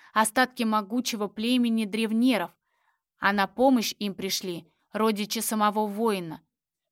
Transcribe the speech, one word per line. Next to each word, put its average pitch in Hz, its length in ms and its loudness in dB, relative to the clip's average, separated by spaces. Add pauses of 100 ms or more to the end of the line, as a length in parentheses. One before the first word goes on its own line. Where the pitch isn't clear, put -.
(120)
остатки 240 520 2
могучего 214 640 -2
племени 226 580 0
древнеров, 220 640 0 (720)
а 196 120 2
на 202 140 2
помощь 247 540 2
им 202 160 -4
пришли 180 500 -6 (260)
родичи 214 460 -2
самого 214 480 0
воина, 202 560 -2 (500)